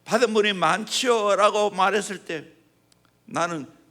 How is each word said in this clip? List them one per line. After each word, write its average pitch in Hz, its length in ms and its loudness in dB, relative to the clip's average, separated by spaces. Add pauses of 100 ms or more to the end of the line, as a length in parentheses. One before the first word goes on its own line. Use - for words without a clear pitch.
받은 220 280 2
분이 208 200 2
많지요"라고 208 1200 0
말했을 196 540 -2
때 151 200 -8 (800)
나는 165 400 -4 (260)